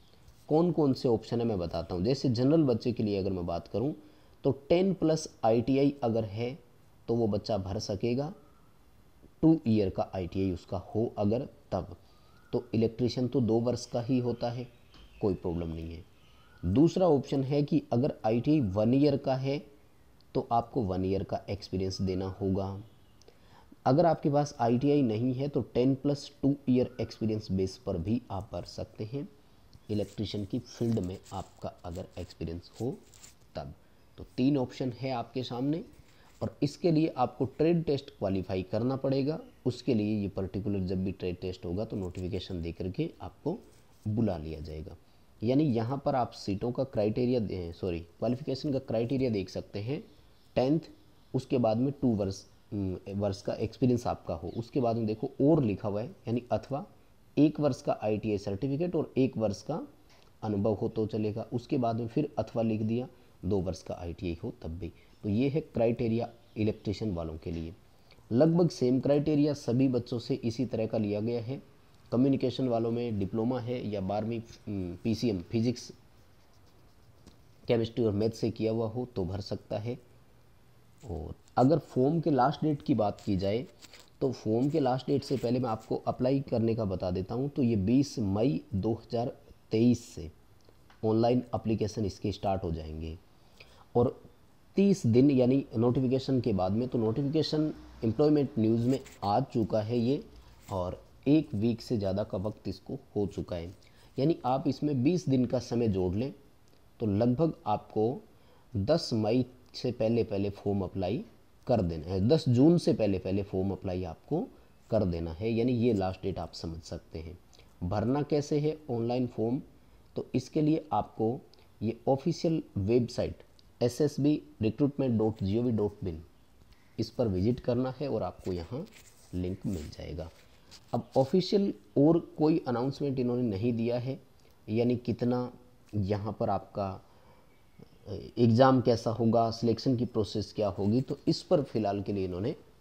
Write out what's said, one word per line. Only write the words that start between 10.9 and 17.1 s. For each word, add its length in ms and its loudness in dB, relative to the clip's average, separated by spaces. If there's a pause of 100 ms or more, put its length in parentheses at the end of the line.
हो 240 0
अगर 300 0 (240)
तब, 240 -4 (560)
तो 120 0 (100)
इलेक्ट्रीशियन 540 0
तो 120 0
दो 200 4
वर्ष 260 -2
का 140 -4
ही 180 0
होता 320 -2
है, 160 -8 (540)
कोई 140 2
प्रॉब्लम 340 -4
नहीं 260 -8
है। 100 -16 (580)
दूसरा 460 4
ऑप्शन 360 2